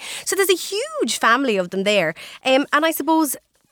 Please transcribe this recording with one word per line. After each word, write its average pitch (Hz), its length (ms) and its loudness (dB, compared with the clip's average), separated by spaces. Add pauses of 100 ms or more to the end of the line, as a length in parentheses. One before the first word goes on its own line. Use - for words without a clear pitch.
(260)
So - 100 -4
there's 370 140 2
a 381 40 6
huge 453 640 -4
family 240 400 2
of 180 140 -2
them 190 120 -2
there. 190 300 2 (300)
Um, 269 300 4
and 294 120 4
I 320 60 2
suppose 320 440 0 (360)